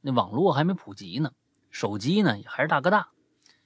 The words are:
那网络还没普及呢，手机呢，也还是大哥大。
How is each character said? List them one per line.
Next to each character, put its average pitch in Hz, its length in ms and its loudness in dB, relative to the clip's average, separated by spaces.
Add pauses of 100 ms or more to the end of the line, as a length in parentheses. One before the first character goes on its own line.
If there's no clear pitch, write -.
那 139 80 -4
网 104 200 2
络 165 200 2
还 143 120 2
没 185 100 2
普 101 200 -10
及 98 260 -10
呢， 151 120 -2 (380)
手 104 280 -4
机 160 260 2
呢， 113 140 2
也 104 100 -18
还 - 160 -2
是 156 40 2
大 156 140 0
哥 165 80 2
大。 202 200 2 (560)